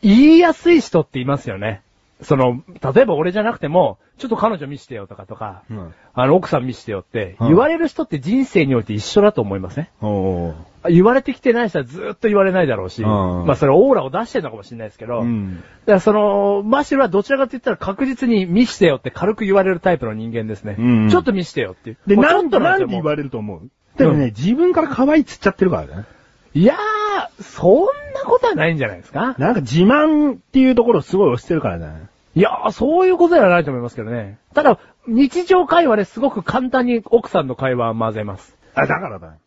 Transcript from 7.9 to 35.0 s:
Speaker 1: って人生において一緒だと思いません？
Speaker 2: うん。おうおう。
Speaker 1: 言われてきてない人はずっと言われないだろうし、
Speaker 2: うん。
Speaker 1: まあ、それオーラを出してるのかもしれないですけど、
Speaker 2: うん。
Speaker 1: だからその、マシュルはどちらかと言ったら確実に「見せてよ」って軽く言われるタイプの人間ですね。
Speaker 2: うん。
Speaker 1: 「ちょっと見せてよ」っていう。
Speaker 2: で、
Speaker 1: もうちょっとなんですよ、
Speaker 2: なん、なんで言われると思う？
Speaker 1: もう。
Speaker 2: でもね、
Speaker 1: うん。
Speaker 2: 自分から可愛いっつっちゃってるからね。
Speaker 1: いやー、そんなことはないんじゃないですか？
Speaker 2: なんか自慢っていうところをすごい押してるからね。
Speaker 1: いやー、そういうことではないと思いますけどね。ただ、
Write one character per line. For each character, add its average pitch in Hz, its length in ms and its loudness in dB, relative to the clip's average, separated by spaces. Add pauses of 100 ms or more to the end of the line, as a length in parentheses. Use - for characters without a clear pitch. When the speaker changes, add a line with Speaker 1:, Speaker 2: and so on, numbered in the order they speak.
Speaker 1:
っ 254 60 -8
て 151 100 -8
人 214 260 -2
生 160 220 0
に 135 80 0
お 117 60 2
い 101 40 -8
て - 80 -10
一 107 120 -6
緒 - 180 0
だ 208 80 4
と 175 100 -6
思 98 160 -4
い 95 40 -6
ま 92 100 -10
せ 143 120 -8
ん？ 170 40 -10 (160)
Speaker 2:
う 107 40 -6
ん。 - 20 -4
お - 20 -4
う 92 360 -2
お 82 40 -6
う。 78 40 -12 (360)
Speaker 1:
言 175 140 6
わ 233 100 4
れ 269 80 2
て 285 100 -6
き - 60 -10
て 247 140 0
な 240 120 0
い 214 40 -4
人 165 100 -4
は 139 60 -4
ず 143 160 -16
っ - 20 -10 (140)
と - 120 -4
言 208 80 2
わ 196 60 4
れ 190 80 2
な 185 120 0
い 156 40 2
だ 127 80 -2
ろ 95 120 -6
う 92 40 -8
し、 113 120 -10
Speaker 2:
う 107 40 -2
ん。 - 20 2 (380)
Speaker 1:
ま - 60 2
あ、 - 40 0
そ 151 100 0
れ 135 60 4
オ 147 40 6 (120)
ー 269 60 4
ラ 165 100 -2
を 135 60 -8
出 190 160 -6
し - 60 -20
て 262 60 -4
る 180 60 -6
の 127 60 -10
か 113 60 -16
も 104 80 -16
し - 80 -20
れ 117 60 -16
な 110 80 -10
い - 20 -12
で - 40 -16
す - 60 -20
け 113 80 -14
ど、 120 140 -4
Speaker 2:
う 113 40 -4
ん。 104 340 -6
Speaker 1:
だ 85 40 -18
か - 60 -20 (180)
ら 196 140 4
そ 214 120 2
の、 202 520 0
マ 262 180 0
シ 285 120 -4
ュ - 20 0
ル 269 60 2
は 233 60 2
ど 190 140 0
ち - 80 -8
ら 269 80 0
か 269 60 0
と 240 80 -8
言 254 80 -12
っ - 20 -20
た 254 80 -4
ら 190 60 -4
確 196 300 -6
実 262 220 -4
に 202 180 0
「見 208 200 2
せ - 120 -10
て 185 80 4
よ」 143 100 2
っ - 40 -10
て 127 100 -10
軽 202 260 -4
く 226 80 -6
言 196 100 0
わ 196 80 4
れ 190 80 0
る 175 80 -2
タ 180 140 0
イ 160 60 0
プ 120 80 -6
の 107 80 -6
人 113 180 -10
間 110 160 -6
で 110 80 -8
す - 80 -20
ね。 104 120 -10
Speaker 2:
う 110 60 -4 (240)
ん。 - 40 4
Speaker 1:
「ち 175 60 4
ょ 180 40 4
っ - 20 -12
と 202 100 -2
見 185 120 -2
せ - 100 -16
て 143 60 -4
よ」 95 180 -6
っ - 40 -20
て 113 80 -16
い - 20 -14
う。 - 40 -16 (100)
Speaker 2:
で、 202 100 4
Speaker 1:
も 233 60 4
う - 20 6
ち 320 100 4
ょ 392 120 0
っ - 20 -4
と - 0 -
な - 0 -
ん - 0 -
で - 20 -2
す - 60 2
よ、 - 40 4
Speaker 2:
な 330 80 0
ん、 359 40 2
な 381 40 2
ん 392 120 -2
で 190 80 -6
言 170 80 -6
わ 151 100 0
れ 147 80 -6
る 139 80 -10
と 120 80 -8
思 104 180 -10
う？ 78 40 -18
Speaker 1:
も 101 60 -20
う。 - 320 -20
Speaker 2:
で 165 80 4
も 160 80 2
ね、 151 40 0
Speaker 1:
う 143 40 0
ん。 - 80 0
Speaker 2:
自 139 260 -2
分 359 160 2
か 330 100 0
ら 320 60 -2
可 269 200 0
愛 311 120 4
い - 20 0
っ - 20 0
つ - 120 -14
っ - 20 -20
ち - 80 -4
ゃ 196 40 4
っ - 60 -12
て - 80 0
る 180 60 2
か 85 180 -4
ら 73 100 -16
ね。 107 60 -12 (500)
Speaker 1:
い 160 100 2
や 277 100 6 (640)
ー、 208 40 -20
そ - 260 -2
ん 202 60 8 (400)
な 539 100 -8
こ 508 160 2
と 508 60 0
は 427 80 0
な 160 140 0
い 165 60 -2
ん 151 40 -4
じ 135 60 -2
ゃ 110 40 -4
な 98 60 -10
い 87 40 -18
で - 60 -20
す - 80 -20
か？ 233 260 -4
Speaker 2:
な 151 120 0
ん 247 40 0
か 190 60 -2
自 139 220 0
慢 294 520 2
っ - 20 -12
て - 240 -2
い 262 100 6
う 254 40 2
と 226 100 4
こ 233 80 2
ろ 165 80 4
を - 20 -12
す - 140 -4
ご 196 100 4
い 127 60 4
押 120 100 -4
し - 40 -20
て 175 80 -2
る 156 60 -2
か 120 80 -4
ら 87 100 -6
ね。 80 280 -14 (280)
Speaker 1:
い 160 60 2
や 202 100 2 (160)
ー、 220 40 0
そ 294 300 0
う 370 60 2
い 370 40 2
う 370 60 2
こ 339 120 2
と 349 60 2
で 311 60 6
は 202 80 6
な 175 100 4
い 165 60 0
と 143 60 -6
思 127 100 -6
い - 20 -8
ま 120 60 -8
す - 80 -14
け 117 80 -10
ど 110 60 -10
ね。 107 280 -10 (160)
た 294 80 0
だ、 262 160 4 (300)